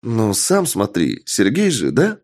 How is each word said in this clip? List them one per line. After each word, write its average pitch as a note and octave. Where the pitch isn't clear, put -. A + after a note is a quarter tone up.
Ну, A2+
сам F#3
смотри, F#2+
Сергей C#3+
же, F#2
да? G3